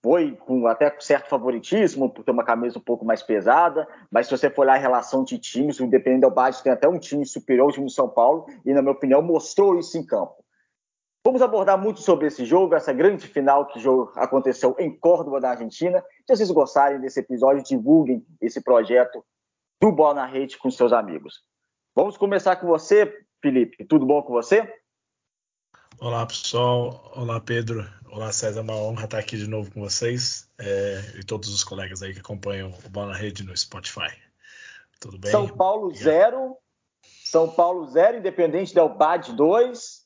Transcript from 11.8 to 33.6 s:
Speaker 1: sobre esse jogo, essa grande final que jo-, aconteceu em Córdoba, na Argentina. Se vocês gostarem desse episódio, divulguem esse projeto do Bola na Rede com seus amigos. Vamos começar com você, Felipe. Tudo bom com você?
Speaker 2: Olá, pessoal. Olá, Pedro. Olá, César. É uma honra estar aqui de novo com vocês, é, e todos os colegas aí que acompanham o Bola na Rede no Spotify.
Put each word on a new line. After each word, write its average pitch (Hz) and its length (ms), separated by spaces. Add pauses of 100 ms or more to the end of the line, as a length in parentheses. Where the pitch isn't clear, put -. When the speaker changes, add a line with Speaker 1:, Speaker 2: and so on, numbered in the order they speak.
Speaker 1:
sobre 156 260
esse 139 160
jogo, 165 320
essa 147 160
grande 165 340
final 139 400
que - 140
jo-, 127 360
aconteceu 131 640
em 165 160
Córdoba, 147 460
na 127 120
Argentina. 156 520 (240)
Se 254 80
vocês 202 160
gostarem 139 480
desse 131 220
episódio, 131 420
divulguem 131 600 (160)
esse 113 200
projeto 123 640 (580)
do 214 80
Bola 151 260
na 135 100
Rede 135 320
com 131 120
seus 120 220
amigos. 87 540 (500)
Vamos 196 220
começar 196 400
com 180 100
você, 202 540 (200)
Felipe. 123 440
Tudo 120 200
bom 143 160
com 120 120
você? 196 360 (1300)
Speaker 2:
Olá, 117 280
pessoal. 123 920
Olá, 117 240
Pedro. 113 480 (260)
Olá, 110 180
César. 107 280
É - 20
uma 110 140
honra 110 300
estar 110 120
aqui 107 200
de 104 100
novo 107 240
com - 80
vocês, 120 680 (100)
é, 101 420 (180)
e 95 40
todos 104 260
os 98 140
colegas 95 400
aí 95 100
que 95 60
acompanham 98 540 (120)
o 107 40
Bola 101 180
na 98 80
Rede 101 280
no 92 120
Spotify. - 560 (880)